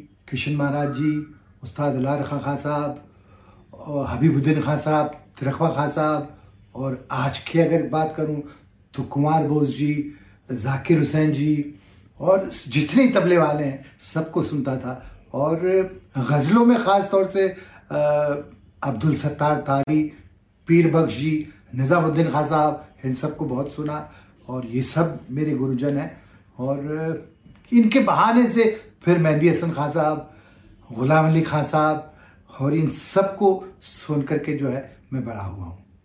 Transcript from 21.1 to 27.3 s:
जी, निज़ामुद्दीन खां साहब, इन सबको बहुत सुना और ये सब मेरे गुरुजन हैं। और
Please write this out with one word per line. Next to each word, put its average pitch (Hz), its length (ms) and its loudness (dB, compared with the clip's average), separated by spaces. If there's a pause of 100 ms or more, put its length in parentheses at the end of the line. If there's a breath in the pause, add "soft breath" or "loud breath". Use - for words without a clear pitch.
जी, 151 320 -2 (260 loud breath)
निज़ामुद्दीन 156 560 2
खां 151 160 0
साहब, 151 400 0 (180)
इन 127 80 -4
सबको 151 320 -6
बहुत 135 280 -6
सुना 151 380 -8 (360 soft breath)
और 123 180 -8
ये 120 160 -4
सब 160 380 -2 (100)
मेरे 151 220 -2
गुरुजन 135 460 -2
हैं। 156 240 -8 (380 soft breath)
और 139 200 -4 (960)